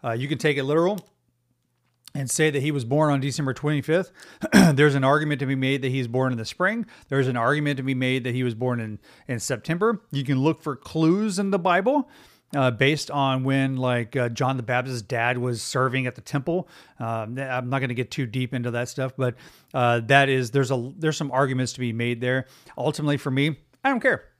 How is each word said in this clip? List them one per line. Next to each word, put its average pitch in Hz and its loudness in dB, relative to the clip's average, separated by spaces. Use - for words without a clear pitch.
Uh, 120 -4
you 120 -4
can 143 -4
take 147 0
it 135 -2
literal 170 0
and 139 -6
say 156 2
that 139 0
he 147 0
was 135 -2
born 147 2
on 139 2
December 135 -2
twenty-fifth. 151 0
<clears throat> 320 -4
There's 147 6
an 135 2
argument 147 4
to 143 -2
be 135 0
made 131 0
that 131 -2
he's 127 -2
born 127 0
in 120 -4
the 110 -6
spring. 208 -2
There's 131 2
an 123 -2
argument 143 0
to 131 -6
be 135 -2
made 127 0
that 123 -4
he 127 -2
was 120 -2
born 123 -2
in, 107 -8
in 123 -4
September. 175 -2
You 139 -2
can 131 0
look 151 2
for 143 -6
clues 180 0
in 196 0
the 196 0
Bible, 190 2
uh, 131 2
based 139 0
on 135 0
when, 135 0
like, 123 -2
uh, 123 2
John 131 -2
the 123 -6
Baptist's 123 -2
dad 120 0
was 120 -2
serving 127 0
at 120 -8
the - -18
temple. 165 -4
Um, 113 -6
I'm 127 -4
not 135 0
gonna 127 -2
get 120 -4
too 123 -4
deep 123 -4
into 123 -4
that 120 -4
stuff, 131 -6
but, 123 -2
uh, 120 2
that 139 6
is, 127 0
there's 135 0
a, 127 -4
there's 156 -2
some 143 -4
arguments 131 0
to 127 -12
be 120 -2
made 120 -4
there. 127 -2
Ultimately, 147 -2
for 143 -6
me, 139 0
I 269 4
don't 254 0
care. 240 0